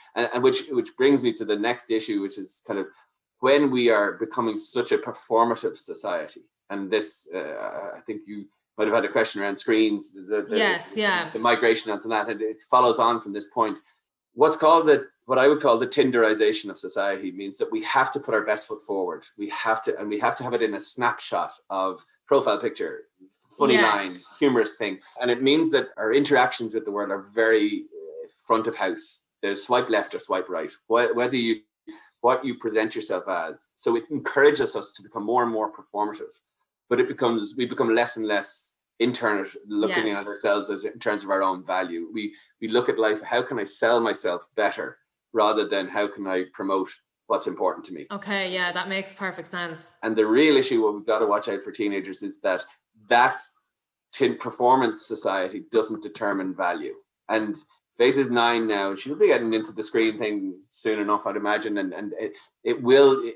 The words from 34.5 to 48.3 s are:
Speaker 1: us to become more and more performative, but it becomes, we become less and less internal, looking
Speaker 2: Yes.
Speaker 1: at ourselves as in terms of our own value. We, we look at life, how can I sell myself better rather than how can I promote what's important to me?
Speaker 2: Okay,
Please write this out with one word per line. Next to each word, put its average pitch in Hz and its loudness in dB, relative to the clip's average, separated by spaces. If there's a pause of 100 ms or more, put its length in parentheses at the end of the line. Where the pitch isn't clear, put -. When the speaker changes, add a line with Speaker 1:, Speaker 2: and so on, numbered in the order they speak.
Speaker 1:
us 101 -8
to - -18
become 104 -10
more 120 2
and 117 -2
more 107 -2
performative, 104 -6 (560)
but 123 2
it 123 2
becomes, 117 -2
we 127 -2
become 117 2
less 120 2
and 110 -4
less - -4 (260)
internal, 113 0 (220)
looking 104 0
Speaker 2:
Yes. 101 -2
Speaker 1:
at 101 -8
ourselves 104 -2
as 98 -8
in 107 -10
terms 104 -4
of 98 -4
our 98 0
own 92 -2
value. 90 -6
We, 107 -8 (260)
we 113 -6
look 123 2
at 113 0
life, 107 0
how 123 0
can 127 -6
I 101 -4
sell 117 2
myself 95 -2
better 101 -2 (360)
rather 107 2
than 98 -2
how 104 -2
can 101 -10
I 92 -2
promote 98 -4 (360)
what's 101 -2
important 92 -4
to 92 -16
me? 78 -14
Speaker 2:
Okay, 196 -4